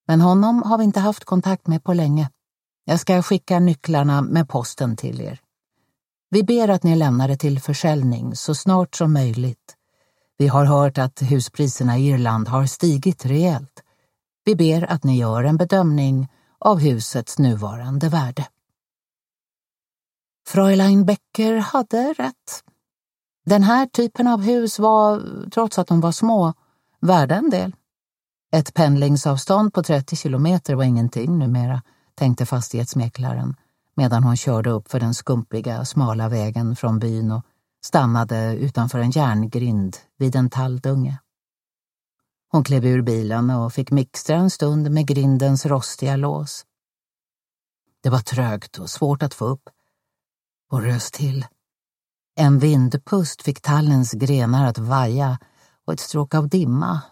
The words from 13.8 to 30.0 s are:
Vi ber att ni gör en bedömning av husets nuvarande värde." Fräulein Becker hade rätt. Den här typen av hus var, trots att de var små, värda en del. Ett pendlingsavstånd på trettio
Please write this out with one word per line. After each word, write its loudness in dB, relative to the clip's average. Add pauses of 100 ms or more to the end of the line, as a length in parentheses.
Vi 2
ber 2
att -4
ni 2
gör 0
en 2
bedömning 2 (300)
av 2
husets -2
nuvarande 0
värde." -4 (2000)
Fräulein 4
Becker 0
hade -2
rätt. -10 (800)
Den 4
här 4
typen -2
av 2
hus 0
var, 4 (280)
trots -2
att 2
de 4
var 2
små, 0 (460)
värda 4
en 0
del. -4 (760)
Ett 0
pendlingsavstånd 2
på 0
trettio -2